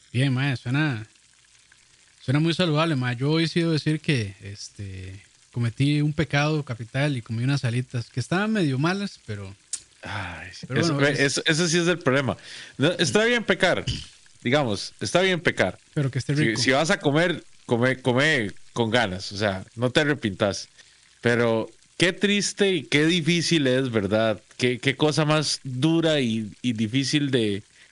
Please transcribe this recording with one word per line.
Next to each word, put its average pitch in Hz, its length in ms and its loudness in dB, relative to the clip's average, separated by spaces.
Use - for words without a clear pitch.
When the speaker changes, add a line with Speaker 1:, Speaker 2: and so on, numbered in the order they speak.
Speaker 1:
Bien, 131 220 0
mae, 131 220 -2
suena, 127 500 -4
suena 139 200 0
muy 165 140 2
saludable, 160 420 2
mae. 123 200 -2
Yo 135 140 0
hoy 165 160 2
sí 170 140 -2
debo 165 120 2
decir 156 280 0
que, 110 420 -2
este, 98 800 -14
cometí 135 480 0
un 147 120 0
pecado 147 520 0
capital 131 520 -4
y 113 60 -6
comí 117 220 -4
unas 135 200 0
alitas 123 460 -4
que - 100 -6
estaban 202 320 -2
medio 151 260 2
malas, 185 480 -2
pero, 101 280 -10
Speaker 2:
Ay, 90 500 -10
sí. - 140 -16
Speaker 1:
pero 127 140 0
Speaker 2:
Eso, 165 140 2
Speaker 1:
bueno, 139 140 4
Speaker 2:
ve, 147 60 2
Speaker 1:
es 135 60 0
Speaker 2:
eso, 151 80 -4
eso 160 220 2
sí 170 100 2
es 170 100 2
el 170 100 2
problema. 131 380 2
No, 143 160 4
está 180 320 2
bien 240 200 2
pecar, 160 400 2
digamos, 123 580 0
está 135 220 0
bien 185 180 2
pecar. 104 380 0
Speaker 1:
Pero 135 160 0
que 131 80 -4
esté 139 180 -2
Speaker 2:
Si, 151 80 2
Speaker 1:
rico. 113 160 0
Speaker 2:
si 127 100 2
vas 151 200 2
a 196 100 2
comer, 156 420 0
come, 123 340 2
come 127 520 2
con 113 180 0
ganas, 104 420 -2
o 98 40 -10
sea, 98 280 -2
no 120 160 -2
te 160 100 2
arrepintas. 110 680 -2
Pero 117 480 0
qué 180 160 2
triste 202 640 0
y 147 100 -2
qué 151 220 2
difícil 165 600 2
es, 127 240 2
¿verdad? 110 500 0
Qué, 123 220 0
qué 139 180 -2
cosa 151 280 2
más 151 400 0
dura 156 560 2
y, 110 320 -2
y 123 120 0
difícil 127 580 -2
de 104 320 0